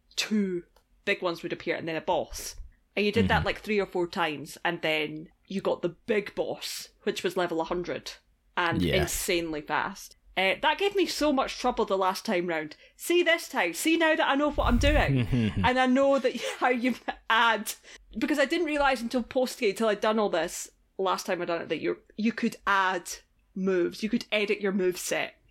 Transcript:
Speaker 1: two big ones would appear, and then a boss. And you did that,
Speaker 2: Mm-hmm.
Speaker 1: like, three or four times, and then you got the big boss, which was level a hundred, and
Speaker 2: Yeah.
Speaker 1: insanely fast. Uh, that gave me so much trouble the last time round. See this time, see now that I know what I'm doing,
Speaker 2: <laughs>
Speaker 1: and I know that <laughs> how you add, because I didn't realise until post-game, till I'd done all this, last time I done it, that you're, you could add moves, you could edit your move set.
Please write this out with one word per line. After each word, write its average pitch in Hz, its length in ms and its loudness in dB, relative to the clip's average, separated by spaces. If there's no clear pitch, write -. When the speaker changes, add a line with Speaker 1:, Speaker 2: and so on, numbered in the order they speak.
Speaker 1:
two 190 480 0
big 196 160 -2
ones 170 220 -4
would 170 100 -6
appear, 175 220 -4
and 160 120 -8
then 160 80 -6
a 151 60 -4
boss. - 540 -4
And 202 100 0
you 208 60 2
did 208 180 4
that, 220 100 4
Speaker 2:
Mm-hmm. 156 60 -2
Speaker 1:
like, 180 160 -4
three 208 180 0
or 190 60 2
four 180 220 -2
times, 156 580 -4
and 170 160 -2
then 156 480 -2
you 190 160 -6
got 175 200 0
the 175 80 -2
big 214 280 -2
boss, - 540 -6
which 202 200 -2
was 190 140 -2
level 165 240 0
a 160 40 -2
hundred, 175 460 -4
and 170 240 2
Speaker 2:
Yeah. 180 220 2
Speaker 1:
insanely 170 580 -2
fast. 151 540 -4
Uh, 190 240 2
that 302 160 2
gave 403 180 0
me 370 100 2
so 294 280 0
much - 260 -2
trouble 247 240 0
the 196 140 0
last 190 280 -2
time 180 220 0
round. 156 300 -4
See 349 260 2
this 330 280 2
time, 185 240 0
see 320 240 2
now 320 180 4
that 311 140 2
I 277 60 4
know 294 160 2
what 247 160 0
I'm 240 100 4
doing, 160 520 4
Speaker 2:
<laughs> 113 340 2
Speaker 1:
and 247 140 4
I 262 100 4
know 277 320 4
that 240 140 0
<laughs> - 100 -8
how 240 100 2
you 254 260 0
add, 226 440 2
because 285 220 0
I 269 60 4
didn't 339 200 0
realise 277 360 2
until 233 220 -2
post-game, 247 520 0
till 226 140 2
I'd 202 120 0
done 220 180 2
all 208 100 2
this, 175 400 -2
last 185 280 -2
time 180 160 -2
I 175 40 -4
done 170 180 -2
it, 156 60 -10
that 156 120 -4
you're, 175 160 -2
you 220 140 2
could - 240 -4
add 190 380 2
moves, 185 480 0
you 208 60 -4
could 240 220 0
edit 208 300 0
your 196 100 0
move 185 260 0
set. - 380 -4